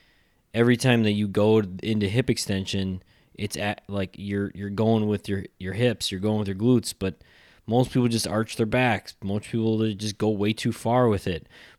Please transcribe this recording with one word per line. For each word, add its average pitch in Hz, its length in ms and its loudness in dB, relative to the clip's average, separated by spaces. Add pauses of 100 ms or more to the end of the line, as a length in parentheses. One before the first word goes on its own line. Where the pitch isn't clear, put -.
(520)
every 120 240 4
time 120 280 4
that 107 80 4
you 104 160 0
go 107 340 4 (180)
into 107 280 0
hip 113 200 0
extension, 95 760 -2 (300)
it's - 220 -8
at, 104 300 -6
like, 101 320 -6
you're, 101 340 -2
you're 101 160 -8
going 110 380 2
with 104 220 -2
your, 98 160 -4 (160)
your 92 140 -6
hips, 117 360 0
you're 95 100 -6
going 107 200 0
with 101 80 -4
your 95 80 -4
glutes, 117 420 2
but 95 240 -6 (440)
most 127 260 0
people 123 160 2
just 113 180 -2
arch 110 300 -2
their 117 100 0
backs. 117 560 0
Most 101 260 -4
people, 110 300 0
they 110 160 0
just 101 240 -6
go 104 100 0
way 104 240 0
too 113 200 -2
far 123 360 2
with 101 200 0
it. 85 180 -4 (320)